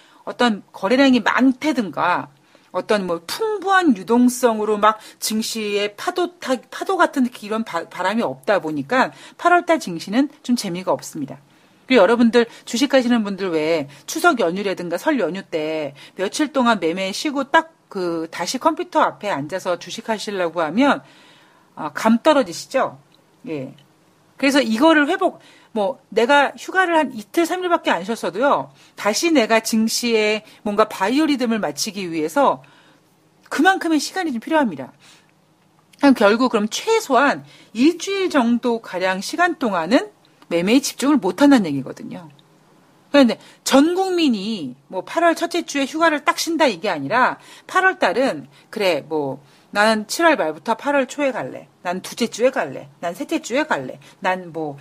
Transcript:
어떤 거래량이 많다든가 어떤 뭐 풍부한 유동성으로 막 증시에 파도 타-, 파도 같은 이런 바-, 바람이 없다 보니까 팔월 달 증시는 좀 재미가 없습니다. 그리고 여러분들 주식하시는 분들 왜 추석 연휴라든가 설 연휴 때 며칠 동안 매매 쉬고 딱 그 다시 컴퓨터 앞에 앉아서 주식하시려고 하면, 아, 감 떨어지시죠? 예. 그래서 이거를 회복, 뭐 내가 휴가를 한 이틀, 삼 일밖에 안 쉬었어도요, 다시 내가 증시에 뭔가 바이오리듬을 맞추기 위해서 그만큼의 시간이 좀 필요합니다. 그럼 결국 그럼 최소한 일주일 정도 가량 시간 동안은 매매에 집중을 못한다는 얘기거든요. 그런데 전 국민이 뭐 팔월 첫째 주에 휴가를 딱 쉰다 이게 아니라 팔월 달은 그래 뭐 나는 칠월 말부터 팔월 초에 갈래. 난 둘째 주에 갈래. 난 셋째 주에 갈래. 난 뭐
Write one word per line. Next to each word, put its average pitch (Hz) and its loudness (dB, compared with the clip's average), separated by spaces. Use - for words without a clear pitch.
어떤 208 0
거래량이 254 4
많다든가 214 0
어떤 185 -2
뭐 170 -4
풍부한 381 0
유동성으로 220 2
막 214 2
증시에 208 -4
파도 359 -4
타-, 254 -4
파도 381 -4
같은 311 2
이런 214 -6
바-, 170 -8
바람이 196 -2
없다 185 0
보니까 156 0
팔월 349 2
달 320 2
증시는 196 -2
좀 247 0
재미가 185 -4
없습니다. 139 -8
그리고 247 6
여러분들 233 4
주식하시는 247 0
분들 196 -6
왜 156 0
추석 330 2
연휴라든가 180 -2
설 302 0
연휴 185 -2
때 156 -6
며칠 226 -4
동안 233 2
매매 190 -2
쉬고 277 -6
딱 320 0
그 165 -6
다시 - -6
컴퓨터 320 -2
앞에 185 -2
앉아서 175 -4
주식하시려고 185 -4
하면, 185 2
아, 156 -10
감 226 2
떨어지시죠? 240 0
예. 139 -8
그래서 277 2
이거를 277 4
회복, 370 -2
뭐 196 -4
내가 247 4
휴가를 339 0
한 311 2
이틀, 320 -2
삼 359 -4
일밖에 330 0
안 180 0
쉬었어도요, 202 -2
다시 226 0
내가 226 4
증시에 220 0
뭔가 208 2
바이오리듬을 240 0
맞추기 175 -6
위해서 165 0
그만큼의 330 0
시간이 330 -6
좀 226 -6
필요합니다. 214 -2
그럼 277 6
결국 226 4
그럼 214 0
최소한 269 0
일주일 349 0
정도 240 0
가량 185 -4
시간 330 -2
동안은 220 0
매매에 185 2
집중을 285 0
못한다는 214 4
얘기거든요. 147 -10
그런데 262 4
전 302 4
국민이 240 -2
뭐 185 -6
팔월 330 2
첫째 339 -4
주에 277 -4
휴가를 311 0
딱 - -2
쉰다 320 0
이게 202 -2
아니라 170 0
팔월 381 2
달은 220 -2
그래 175 -2
뭐 147 -6
나는 214 2
칠월 330 2
말부터 165 -4
팔월 277 0
초에 277 -4
갈래. - -10
난 185 -6
둘째 - -4
주에 233 0
갈래. 160 -6
난 175 -6
셋째 294 -6
주에 277 -2
갈래. 175 -6
난 185 -4
뭐 147 -8